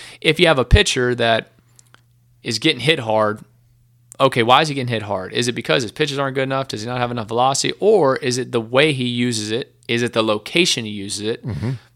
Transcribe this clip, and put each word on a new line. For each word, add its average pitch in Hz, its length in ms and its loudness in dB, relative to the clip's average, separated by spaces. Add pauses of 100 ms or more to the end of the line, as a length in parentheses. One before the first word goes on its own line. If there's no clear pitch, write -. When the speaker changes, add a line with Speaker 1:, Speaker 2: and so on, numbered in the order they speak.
(200)
Speaker 1:
if 156 200 0
you 170 80 6
have 151 100 4
a 123 60 2
pitcher 127 500 4
that 113 380 0 (920)
is 113 160 -4
getting 143 220 0
hit 147 180 2
hard, 107 460 0 (760)
okay, 131 240 4
why 123 180 6
is 160 80 0
he 143 60 -6
getting 127 140 -4
hit 113 140 -2
hard? 98 300 -6
Is 120 140 0
it 123 60 0
because 147 320 0
his 98 80 -8
pitches 143 260 -4
aren't 135 160 -4
good 135 80 -2
enough? 135 240 -2
Does 107 160 -8
he 113 60 -10
not 123 100 -6
have 123 140 -2
enough 113 160 -6
velocity? 127 500 0
Or 165 380 4
is 123 220 -2
it 123 120 -6
the 120 100 0
way 131 320 0
he 131 120 -4
uses 120 480 -2
it? 127 240 -6 (100)
Is 120 160 -2
it 120 100 -2
the 113 100 2
location 110 640 0
he 107 60 -10
uses 101 320 -8
it? 110 220 -6
Speaker 2:
Mm-hmm. 107 280 -4 (240)